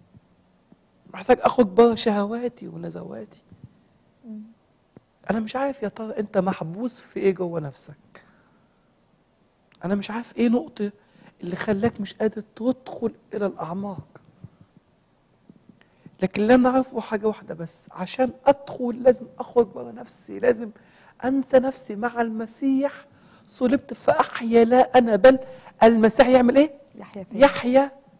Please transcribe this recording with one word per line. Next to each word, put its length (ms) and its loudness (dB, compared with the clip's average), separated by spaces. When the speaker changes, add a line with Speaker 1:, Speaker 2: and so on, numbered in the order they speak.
Speaker 1:
محتاج 260 2
أخرج 260 2
بره 280 4
شهواتي 760 -4
ونزواتي. 760 -14
Speaker 2:
مم. 160 -16
Speaker 1:
أنا 100 -2
مش 160 -10
عارف 260 -6
يا 60 -6
ترى 300 -12
أنت 200 -6
محبوس 600 -6
في 200 -12
إيه 140 0
جوه 260 -6
نفسك. 640 -18
أنا 100 -4
مش 160 -6
عارف 260 -12
إيه 120 0
نقطة 440 -4
اللي 160 -10
خلاك 440 -4
مش 140 -10
قادر 260 -4
تدخل 580 -6
إلى 120 -4
الأعماق. 580 -10
لكن 200 -4
اللي 120 6
أنا 160 6
عارفه 300 -2
حاجة 260 -4
واحدة 280 -6
بس، 360 -16
عشان 420 -4
أدخل 560 -2
لازم 240 2
أخرج 280 0
بره 240 -14
نفسي، 480 -16
لازم 320 0
أنسى 340 2
نفسي 380 -6
مع 240 -6
المسيح، 840 -4
صلبت 480 -4
فأحيا 680 2
لا 340 4
أنا، 180 2
بل 220 8
المسيح 440 6
يعمل 300 6
إيه؟ 220 2
Speaker 2:
يحيا 300 -18
فيا. 160 -12
Speaker 1:
يحيا 520 4